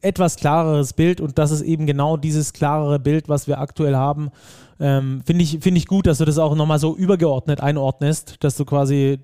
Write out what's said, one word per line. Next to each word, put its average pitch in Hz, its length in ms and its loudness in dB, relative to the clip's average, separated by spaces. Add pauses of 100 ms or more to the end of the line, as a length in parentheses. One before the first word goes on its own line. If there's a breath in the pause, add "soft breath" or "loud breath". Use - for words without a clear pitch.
etwas 185 340 0
klareres 151 580 0
Bild 175 280 2
und 139 160 -4
das 151 140 2
ist 151 100 -2
eben 156 240 -2
genau 147 320 0
dieses 151 360 -2
klarere 147 460 0
Bild, 147 280 0
was 147 200 -2
wir 139 120 -2
aktuell 143 360 -2
haben. 143 340 -2 (500 loud breath)
Ähm, 135 460 -2
finde 175 180 2
ich, 156 180 -2
finde 180 180 4
ich - 80 -4
gut, 190 200 2
dass 151 120 2
du 160 60 2
das 151 120 0
auch 156 180 2
nochmal 156 240 2
so 156 160 -2
übergeordnet 165 680 0
einordnest, 143 800 -2
dass 143 140 0
du 143 100 -4
quasi 139 580 0